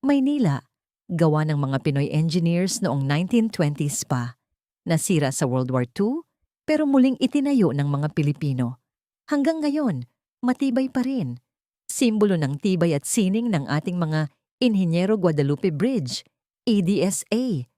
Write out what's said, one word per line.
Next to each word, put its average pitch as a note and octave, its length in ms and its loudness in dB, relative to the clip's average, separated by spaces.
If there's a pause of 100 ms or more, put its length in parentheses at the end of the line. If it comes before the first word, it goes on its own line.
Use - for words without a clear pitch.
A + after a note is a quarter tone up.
Maynila, C4+ 640 0 (400)
gawa D#3 400 2
ng D3+ 80 0
mga C3+ 240 -2
Pinoy C#3 320 -2
engineers E3+ 720 0
noong C#3 240 -2
nineteen F3+ 400 0
twenties D3 560 -2
pa. B2 320 -6 (480)
Nasira D#3 480 0
sa C3+ 160 -2
World B2+ 240 -2
War B2 160 0
Two, B3+ 400 -4 (400)
pero D#4 160 2
muling C4+ 400 4
itinayo C4+ 480 2
ng C#3+ 160 -2
mga C#3+ 240 -2
Pilipino. C3+ 720 -2 (480)
Hanggang D4+ 320 0
ngayon, C#4 400 -2 (400)
matibay C4 480 0
pa B3+ 160 -2
rin. D#3+ 320 -4 (480)
Simbolo G#3+ 480 2
ng C#3+ 240 -2
tibay F3 320 2
at C#3+ 160 -2
sining A3 400 0
ng D3+ 240 -2
ating D#3 240 -2
mga D#3 320 0 (320)
Inhinyero F#3+ 560 2
Guadalupe D#3 560 0
Bridge, D#3 560 -2 (400)
E G#3 160 2
D F#3+ 160 2
S F#3+ 320 0
A, G#3+ 320 -2 (140)